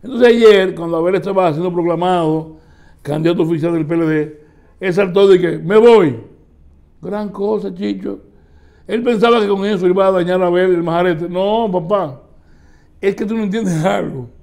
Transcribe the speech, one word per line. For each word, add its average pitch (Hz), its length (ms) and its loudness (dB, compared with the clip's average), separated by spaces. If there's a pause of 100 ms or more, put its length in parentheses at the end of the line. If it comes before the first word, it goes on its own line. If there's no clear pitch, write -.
Entonces 247 260 2
ayer, 214 460 6
cuando 165 220 -6
Abel 175 200 0
estaba 185 360 0
siendo 175 180 -4
proclamado 170 840 -2 (460)
candidato 160 400 -2
oficial 165 320 -2
del 160 100 -2
P 156 100 -4
L 170 120 0
D, 151 360 -4 (380)
él 185 140 -4
saltó 196 340 2
de 185 100 6
que, 165 200 -2
"Me 165 180 0
voy". 214 420 6 (840)
Gran 202 260 -8
cosa, 196 460 -6
Chicho. 185 460 -8 (680)
Él 226 160 -4
pensaba 233 380 2
que 208 60 0
con 196 200 -2
eso 190 200 -2
iba 190 200 2
a 190 40 4
dañar 185 300 0
a 180 60 0
Abel 180 280 2
el 170 80 -2
majarete. 170 460 -2
No, 202 420 -2
papá, 170 520 -4 (760)
es 196 160 -2
que 220 120 -6
tú 220 100 -4
no 226 60 -4
entiendes 190 420 -4
algo. 131 460 -4 (120)